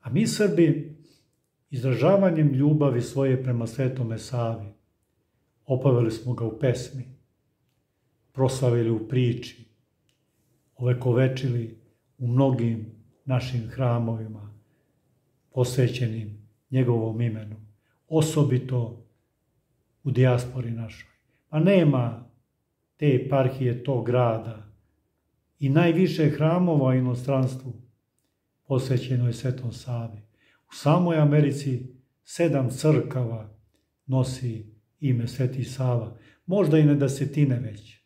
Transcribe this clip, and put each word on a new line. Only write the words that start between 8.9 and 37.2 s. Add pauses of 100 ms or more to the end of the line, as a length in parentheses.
priči, (1080)
ovekovečili (400)
u
mnogim (400)
našim
hramovima, (1000)
posvećenim (240)
njegovom
imenu, (520)
osobito (960)
u
dijaspori
našoj. (400)
Pa
nema (680)
te (100)
eparhije,
tog
grada (920)
i
najviše
hramova
u
inostranstvu (920)
posvećeno
je
Svetom
Savi. (520)
U
samoj
Americi (280)
sedam
crkava (560)
nosi (340)
ime
Sveti
Sava, (280)
možda
i
na
desetine